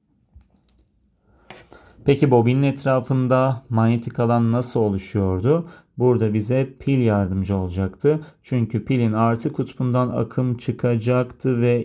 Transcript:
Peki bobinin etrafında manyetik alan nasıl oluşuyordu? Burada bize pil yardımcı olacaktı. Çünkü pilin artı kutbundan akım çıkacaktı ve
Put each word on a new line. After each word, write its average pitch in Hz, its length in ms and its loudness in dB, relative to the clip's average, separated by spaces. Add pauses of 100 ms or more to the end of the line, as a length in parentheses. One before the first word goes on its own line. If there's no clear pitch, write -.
(2000)
Peki 139 260 2
bobinin 123 320 4
etrafında 131 1040 0
manyetik 117 500 0
alan 117 320 2
nasıl 123 280 -2
oluşuyordu? 101 880 0 (280)
Burada 117 360 2
bize 123 460 -2
pil 139 200 0
yardımcı 98 560 0
olacaktı. 95 640 -2 (240)
Çünkü 117 420 -2
pilin 120 280 0
artı 117 400 0
kutbundan 123 560 -2
akım 120 480 -4
çıkacaktı 123 1040 -2
ve 120 240 2